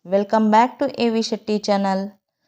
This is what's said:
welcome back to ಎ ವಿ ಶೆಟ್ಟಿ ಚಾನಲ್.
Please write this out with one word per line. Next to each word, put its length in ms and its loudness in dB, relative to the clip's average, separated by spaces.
welcome 460 0
back 300 2
to 120 -4
ಎ 140 -2
ವಿ 140 0
ಶೆಟ್ಟಿ 360 -4
ಚಾನಲ್. 520 -2